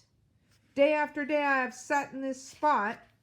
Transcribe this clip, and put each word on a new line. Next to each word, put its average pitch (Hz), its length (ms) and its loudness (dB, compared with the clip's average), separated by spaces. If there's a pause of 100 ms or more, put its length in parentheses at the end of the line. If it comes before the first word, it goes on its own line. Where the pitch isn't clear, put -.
(720)
Day 285 200 6
after 294 320 -2
day 294 180 0
I 277 140 2
have 254 160 -2
sat 277 400 -4
in 262 80 -10
this 269 220 -6
spot 240 560 0 (240)